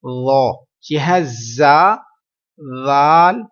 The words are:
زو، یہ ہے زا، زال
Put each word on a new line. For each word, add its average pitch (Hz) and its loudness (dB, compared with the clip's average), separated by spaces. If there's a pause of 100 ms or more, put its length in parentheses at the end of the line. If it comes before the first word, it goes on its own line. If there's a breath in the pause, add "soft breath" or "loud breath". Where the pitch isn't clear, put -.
زو، 127 -2 (480)
یہ 151 -4
ہے 170 0 (380)
زا، 143 4 (1040)
زال 151 2 (160)